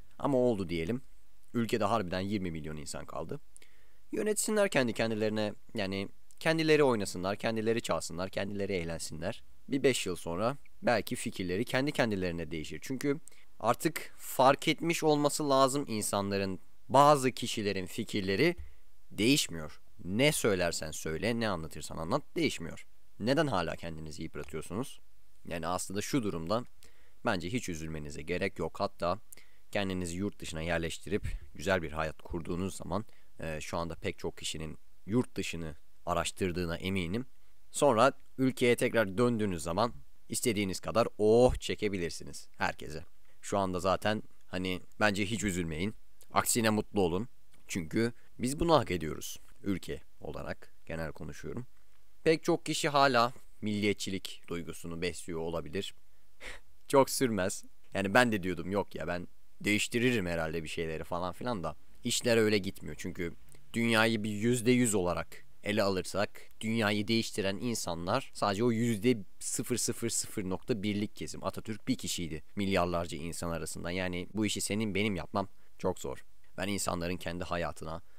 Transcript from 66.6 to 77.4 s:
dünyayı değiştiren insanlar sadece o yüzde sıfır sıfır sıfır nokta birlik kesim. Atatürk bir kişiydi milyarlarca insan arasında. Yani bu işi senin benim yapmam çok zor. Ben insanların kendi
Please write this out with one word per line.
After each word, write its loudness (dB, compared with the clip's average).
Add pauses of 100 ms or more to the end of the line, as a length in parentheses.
dünyayı 2
değiştiren 2
insanlar -2
sadece 2
o 4
yüzde 4 (200)
sıfır -2
sıfır -2
sıfır -2
nokta -2
birlik 0
kesim. -8
Atatürk -4
bir 2
kişiydi -4 (140)
milyarlarca 2
insan -4
arasında. -4
Yani -2
bu 2
işi 0
senin 0
benim 2
yapmam -2 (300)
çok -2
zor. -6 (340)
Ben 0
insanların 0
kendi -4